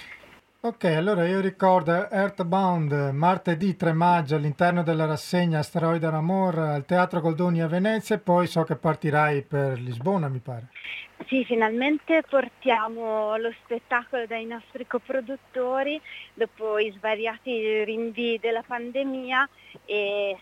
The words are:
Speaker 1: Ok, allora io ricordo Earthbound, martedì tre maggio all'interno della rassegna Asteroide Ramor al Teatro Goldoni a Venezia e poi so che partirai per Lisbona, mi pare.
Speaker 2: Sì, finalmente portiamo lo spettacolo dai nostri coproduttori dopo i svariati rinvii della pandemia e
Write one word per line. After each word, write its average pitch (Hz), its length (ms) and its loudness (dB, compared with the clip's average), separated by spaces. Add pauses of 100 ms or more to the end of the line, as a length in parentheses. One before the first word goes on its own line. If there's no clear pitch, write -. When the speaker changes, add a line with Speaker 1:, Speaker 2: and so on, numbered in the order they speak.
(600)
Speaker 1:
Ok, 233 240 -4
allora 175 420 2
io 190 140 2
ricordo 185 720 2
Earthbound, 185 800 2 (220)
martedì 175 640 2
tre 165 160 2
maggio 165 420 4
all'interno 170 480 2
della 160 240 0
rassegna 160 540 0
Asteroide 165 500 0
Ramor 170 480 0
al 147 260 0
Teatro 180 360 2
Goldoni 165 420 2
a 160 60 0
Venezia 208 480 0
e - 20 0
poi 175 300 2
so 165 160 2
che 160 100 -2
partirai 151 680 2
per 139 360 -2
Lisbona, 135 500 -2
mi 131 120 -6
pare. 120 300 -12 (560)
Speaker 2:
Sì, 262 180 0
finalmente 262 840 2
portiamo 226 1080 0
lo 233 160 -4 (120)
spettacolo 240 640 -4
dai 226 180 -8
nostri 233 420 -12
coproduttori 262 1120 -4 (340)
dopo 214 440 -4
i 214 180 -2
svariati 220 880 -4
rinvii 226 540 -4
della 226 240 -2
pandemia 254 840 -4 (360)
e 202 580 -2